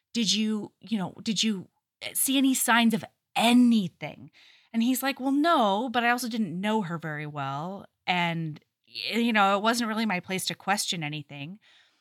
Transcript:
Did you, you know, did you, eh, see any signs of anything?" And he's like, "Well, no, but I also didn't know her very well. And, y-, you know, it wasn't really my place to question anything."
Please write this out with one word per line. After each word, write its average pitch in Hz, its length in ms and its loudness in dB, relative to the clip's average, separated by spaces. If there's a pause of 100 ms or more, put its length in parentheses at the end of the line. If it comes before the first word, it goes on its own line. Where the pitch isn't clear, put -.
(140)
Did 220 200 0
you, 214 380 -2 (100)
you 214 160 -4
know, 180 160 -4 (100)
did 214 200 -2
you, 208 240 -2 (340)
eh, - 120 -10
see - 240 0
any 269 160 4
signs 233 400 4
of 196 100 -2 (320)
anything?" 220 960 2 (420)
And 226 100 0
he's 254 200 0
like, 269 160 -2
"Well, 262 140 -2
no, 269 580 2
but 233 140 0
I 240 60 4
also 247 180 -2
didn't 208 300 -4
know 214 240 0
her 170 140 -4
very 151 300 -6
well. 147 580 -8 (220)
And, 165 520 -2 (280)
y-, 117 320 -6
you 233 140 2
know, 202 240 4
it 196 60 0
wasn't 233 260 2
really 220 160 0
my 185 160 0
place 185 240 -4
to 175 100 -6
question 185 480 -4
anything." 147 560 -10 (420)